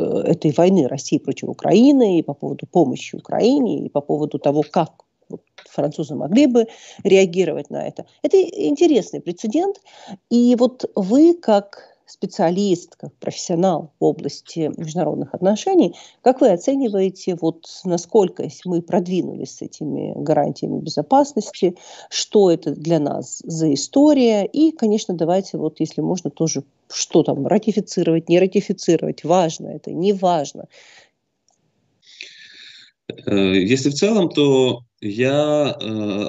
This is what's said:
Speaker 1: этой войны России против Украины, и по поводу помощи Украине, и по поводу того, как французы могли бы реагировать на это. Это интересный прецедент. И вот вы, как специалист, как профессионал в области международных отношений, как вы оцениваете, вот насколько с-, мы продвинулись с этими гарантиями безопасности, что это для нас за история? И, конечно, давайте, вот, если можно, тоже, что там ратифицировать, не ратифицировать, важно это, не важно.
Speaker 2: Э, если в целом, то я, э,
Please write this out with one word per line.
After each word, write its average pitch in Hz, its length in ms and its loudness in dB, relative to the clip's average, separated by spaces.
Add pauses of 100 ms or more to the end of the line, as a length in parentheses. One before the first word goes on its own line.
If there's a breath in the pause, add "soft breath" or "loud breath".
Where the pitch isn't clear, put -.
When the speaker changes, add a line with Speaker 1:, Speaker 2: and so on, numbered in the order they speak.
(320)
Speaker 1:
этой 160 200 0
войны 175 360 4
России 139 300 -4
против - 320 -8
Украины, 214 680 4
и 151 40 0
по 143 100 -8
поводу 143 320 -8
помощи - 500 0
Украине, 233 680 0
и - 40 -10
по 143 120 -2
поводу 151 380 -4
того, 147 320 2
как - 320 -4 (640)
французы 147 460 -6
могли 202 320 2
бы 233 200 2 (360 loud breath)
реагировать 175 640 2
на - 180 -8
это. - 180 -14 (180 soft breath)
Это 302 180 2
интересный 294 800 0
прецедент. 285 560 -4 (520 loud breath)
И 240 280 4
вот 247 280 0 (100)
вы, 254 380 4
как - 580 -2 (160)
специалист, 185 920 -2
как - 180 -18
профессионал 170 840 -4
в - 60 0
области 151 720 -4
международных 151 560 -6
отношений, 214 600 0 (260 loud breath)
как 262 180 2
вы 247 120 6
оцениваете, 190 920 -2
вот 165 240 -4 (180)
насколько 180 640 0
с-, - 160 -16
мы 175 200 -4
продвинулись 175 720 -4
с - 60 -20
этими - 520 -8
гарантиями 147 640 -2
безопасности, 196 920 -2 (340 loud breath)
что - 420 2
это 156 240 -2
для 160 240 0
нас 143 440 -6
за 160 300 -2
история? 247 720 4
И, 311 260 2
конечно, 214 440 -2
давайте, 175 420 -2
вот, 156 220 -4
если 156 220 -4
можно, 165 280 -4
тоже, 156 340 -2 (300)
что - 300 2
там 139 240 -2
ратифицировать, 180 800 0
не 170 100 4
ратифицировать, 185 840 0
важно 165 460 0
это, 151 220 -12
не 175 220 0
важно. 175 540 -2 (2500 loud breath)
Speaker 2:
Э, 98 300 2
если 127 340 2
в 143 40 -2
целом, 196 360 0
то 131 520 2 (200)
я, 139 800 0
э, 107 500 -6